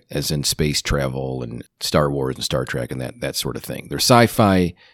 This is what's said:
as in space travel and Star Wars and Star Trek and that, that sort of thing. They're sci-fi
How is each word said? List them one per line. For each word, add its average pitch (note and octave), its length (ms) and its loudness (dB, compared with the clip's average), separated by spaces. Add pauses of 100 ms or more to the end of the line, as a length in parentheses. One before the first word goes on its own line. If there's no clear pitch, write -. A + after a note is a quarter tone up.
as D2+ 220 -4
in C#2+ 120 -2
space D2+ 380 0
travel C2 640 -2
and A#1+ 200 -10 (180)
Star D2 280 2
Wars C2+ 260 -2
and - 80 -8
Star C2 220 -2
Trek B1 260 -6
and B1+ 100 -6
that, B1 180 -10
that C#2 160 -6
sort - 220 -4
of - 60 -10
thing. - 260 -10
They're C#3+ 100 -6
sci-fi G#2 760 4 (200)